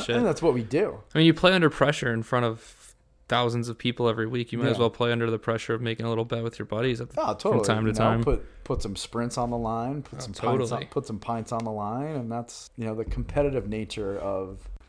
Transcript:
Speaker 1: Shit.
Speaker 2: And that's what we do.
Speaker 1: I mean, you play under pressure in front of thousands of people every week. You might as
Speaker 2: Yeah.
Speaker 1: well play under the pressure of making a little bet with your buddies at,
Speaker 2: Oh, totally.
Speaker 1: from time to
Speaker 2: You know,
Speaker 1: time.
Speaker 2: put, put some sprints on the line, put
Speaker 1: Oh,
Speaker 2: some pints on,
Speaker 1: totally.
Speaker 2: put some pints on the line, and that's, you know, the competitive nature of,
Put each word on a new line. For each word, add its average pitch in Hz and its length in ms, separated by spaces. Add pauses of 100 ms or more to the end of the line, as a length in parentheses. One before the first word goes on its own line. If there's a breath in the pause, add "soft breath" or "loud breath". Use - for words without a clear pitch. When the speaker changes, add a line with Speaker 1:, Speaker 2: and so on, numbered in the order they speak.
Speaker 1:
Shit. 117 100
Speaker 2:
And 233 100
that's 170 160
what 160 120
we 123 100
do. 127 360 (140)
Speaker 1:
I - 60
mean, 160 80
you 160 60
play 180 200
under 170 180
pressure 139 420
in 113 80
front 123 240
of - 480 (340)
thousands 120 420
of 113 100
people 120 280
every 113 200
week. 120 240
You 117 80
might 120 80
as 117 80
Speaker 2:
Yeah. 120 60
Speaker 1:
well 117 100
play 120 200
under 117 200
the 113 80
pressure 113 340
of 113 80
making 113 240
a 117 40
little 117 160
bet 117 180
with 117 160
your 104 80
buddies 117 340
at, 120 60 (100)
Speaker 2:
Oh, 302 160
totally. - 240
Speaker 1:
from 113 80
time 110 200
to 110 40
Speaker 2:
You 110 40
know, 110 40
Speaker 1:
time. 113 260
Speaker 2:
put, - 420
put 123 180
some 98 120
sprints 117 440
on 120 100
the 120 80
line, 117 460
put - 160
Speaker 1:
Oh, - 20
Speaker 2:
some 117 120
pints - 100
on, 131 260
Speaker 1:
totally. 120 220
Speaker 2:
put 139 160
some 104 120
pints 113 320
on 113 120
the 113 80
line, 113 460
and 117 140
that's, 117 460
you 117 80
know, 110 80
the 110 120
competitive 131 600
nature 104 520
of, 95 500 (200 soft breath)